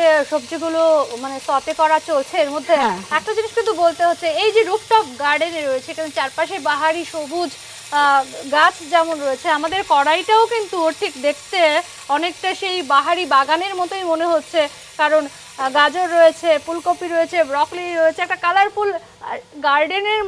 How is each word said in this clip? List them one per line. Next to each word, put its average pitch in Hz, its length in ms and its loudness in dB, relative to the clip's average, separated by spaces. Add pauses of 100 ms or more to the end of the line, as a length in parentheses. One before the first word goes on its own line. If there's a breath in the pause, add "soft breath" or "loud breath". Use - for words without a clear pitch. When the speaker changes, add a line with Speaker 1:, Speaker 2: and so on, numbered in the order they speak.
(320)
Speaker 1:
সবজিগুলো 320 500 -4 (420)
মানে 269 140 -8 (100)
সতে 285 240 0 (100)
করা 311 160 4 (120)
চলছে, 285 340 -2
এর 285 120 0
মধ্যে 302 260 0
Speaker 2:
হ্যাঁ। 208 160 0 (200)
Speaker 1:
একটা 214 200 -4
জিনিস 440 200 -2
কিন্তু 453 160 0 (100)
বলতে 339 260 2
হচ্ছে, 339 180 -2 (160)
এই 440 120 2
যে 453 140 6
রুফটপ 427 360 2 (180)
গার্ডেনে 302 420 -2
রয়েছে, 262 260 -4
এখানে 311 260 -8
চারপাশে 302 380 -4 (140)
বাহারি 320 420 0
সবুজ, 320 400 -6 (480 loud breath)
আহ, 277 220 4 (340)
গাছ 320 200 4 (180)
যেমন 330 220 2 (100)
রয়েছে, 262 220 -4 (100)
আমাদের 330 240 -2 (120)
কড়াইটাও 339 500 4 (100)
কিন্তু 403 240 -4 (220)
ঠিক 359 140 -4 (140)
দেখতে 349 340 -2 (540 loud breath)
অনেকটা 339 340 -4 (120)
সেই 370 160 -4 (160)
বাহারি 330 300 2 (120)
বাগানের 320 440 0
মতোই 370 320 -4
মনে 320 220 0
হচ্ছে, 320 280 -2 (380 loud breath)
কারণ, 302 280 2
আহ, - 500 -8
গাজর 302 300 2 (100)
রয়েছে, 330 320 6 (160)
ফুলকপি 349 440 -4
রয়েছে, 330 280 0 (140)
ব্রকলি 320 340 -2 (160)
রয়েছে, 320 240 2
একটা 359 200 -4
কালারফুল, 403 480 2
আহ, 330 60 -6 (680 loud breath)
গার্ডেনের 381 600 0